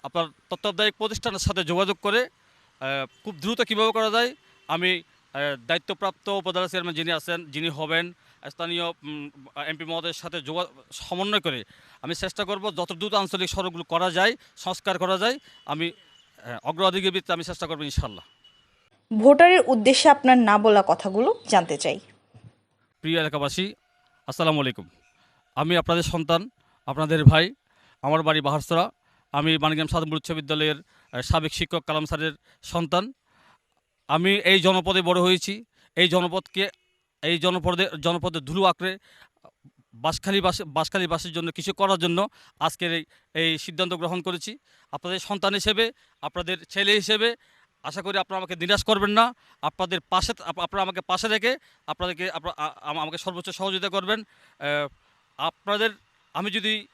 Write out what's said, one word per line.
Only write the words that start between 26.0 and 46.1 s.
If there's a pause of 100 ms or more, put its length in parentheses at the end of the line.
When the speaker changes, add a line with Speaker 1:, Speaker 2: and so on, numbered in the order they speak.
Speaker 1:
সন্তান, (360)
আপনাদের
ভাই, (480)
আমার
বাড়ি
বাহারছড়া। (400)
আমি
মানিকগ্রাম
সাদমপুর
উচ্চ
বিদ্যালয়ের,
আহ,
সাবেক
শিক্ষক
কালাম
স্যারের (280)
সন্তান। (960)
আমি
এই
জনপদে
বড়
হয়েছি। (300)
এই
জনপদকে, (520)
এই
জনপদে, (120)
জনপদে
ধুলো
আঁকড়ে (960)
বাঁশখালীবাসী,
বাঁশখালীবাসীর
জন্য
কিছু
করার
জন্য (320)
আজকের
এই, (280)
এই
সিদ্ধান্ত
গ্রহণ
করেছি। (340)
আপনাদের
সন্তান
হিসেবে, (300)